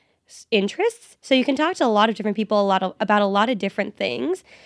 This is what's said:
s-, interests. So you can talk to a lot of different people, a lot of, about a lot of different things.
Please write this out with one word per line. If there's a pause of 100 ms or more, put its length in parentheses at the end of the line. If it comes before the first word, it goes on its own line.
(280)
s-,
interests.
So
you
can
talk
to
a
lot
of
different
people,
a
lot
of,
about
a
lot
of
different
things. (240)